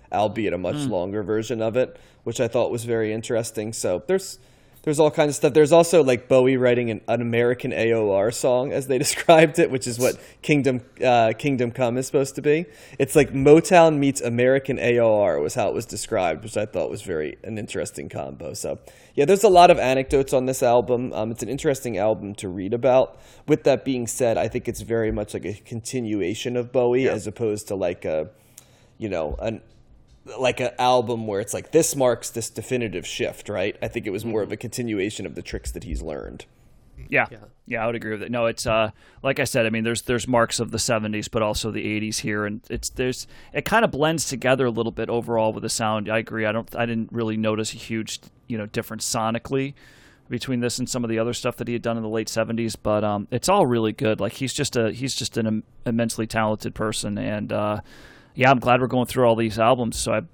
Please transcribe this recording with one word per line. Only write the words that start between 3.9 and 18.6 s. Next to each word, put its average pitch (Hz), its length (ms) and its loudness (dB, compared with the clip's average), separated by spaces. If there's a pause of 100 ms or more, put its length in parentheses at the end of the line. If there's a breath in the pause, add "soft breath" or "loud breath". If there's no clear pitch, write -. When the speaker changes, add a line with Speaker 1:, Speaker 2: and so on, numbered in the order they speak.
Speaker 1:
there's, 190 320 -2 (440 soft breath)
there's 151 180 2
all 151 100 6
kinds 151 200 2
of 139 60 -2
stuff. - 180 2
There's 151 180 6
also, 165 320 8
like, 127 240 2
Bowie 131 300 6
writing 120 320 2
an, 107 180 -4
an 117 140 2
American 120 500 0
A 113 220 2
O 110 180 2
R 98 180 2
song, 127 420 0
as 131 140 -2
they 131 120 0
<laughs> 143 80 -2
described 160 520 6
it, 165 120 4
which 127 160 -4
is 120 120 -6
what 123 220 0 (220 loud breath)
Kingdom, 135 400 2 (220)
uh, 117 320 4
Kingdom 127 360 -2
Come 120 260 -2
is 131 80 -4
supposed 135 300 0
to 135 60 -8
be. 156 240 2 (320 loud breath)
It's - 180 0
like 139 160 6
Motown 160 640 8
meets 139 220 0
American 123 580 2
A 120 220 2
O 110 220 4
R 82 180 2
was 80 140 -4
how 107 140 0
it - 60 -2
was 107 120 -6
described, 92 580 -2
which 107 120 -10
I 107 100 -2
thought 78 240 -4
was 73 120 -10
very 78 420 -6
an 110 140 -10
interesting 78 520 -8
combo. 69 440 -10
So, - 240 -8 (360 loud breath)